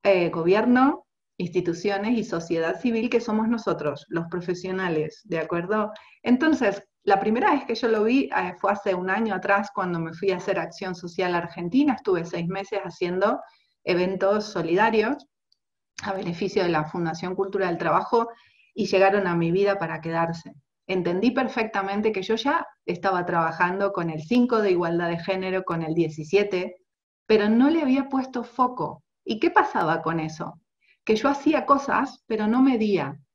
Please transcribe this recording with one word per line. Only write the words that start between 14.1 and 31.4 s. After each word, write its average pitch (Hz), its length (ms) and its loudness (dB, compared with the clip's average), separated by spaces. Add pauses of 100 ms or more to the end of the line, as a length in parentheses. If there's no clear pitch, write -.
solidarios 214 720 0 (840)
a 202 100 -6
beneficio 190 500 -2
de 175 60 0
la 156 160 0
Fundación 170 500 -4
Cultura 190 320 -2
del 170 100 -2
Trabajo 180 520 0 (440)
y 196 140 -4
llegaron 196 400 4
a 175 80 0
mi 165 160 2
vida 202 260 2
para 160 240 -6
quedarse. 165 520 -4 (340)
Entendí 185 440 0
perfectamente 214 800 -2
que 190 100 -4
yo 220 140 0
ya 285 300 0 (200)
estaba 180 400 -2
trabajando 180 680 0
con 170 180 -4
el 156 120 -6
cinco 240 400 2
de 202 100 2
igualdad 170 380 0
de 170 100 -4
género, 190 440 -2
con 165 180 -4
el 160 120 -4
diecisiete, 180 840 0 (480)
pero 214 240 4
no 240 200 6
le 320 120 2
había 262 280 2
puesto 254 340 -4
foco. 247 600 -4 (220)
¿Y 220 140 -4
qué - 120 2
pasaba 165 500 2
con 165 200 -2
eso? 165 400 -8 (420)
Que 220 140 2
yo 262 100 0
hacía 277 380 2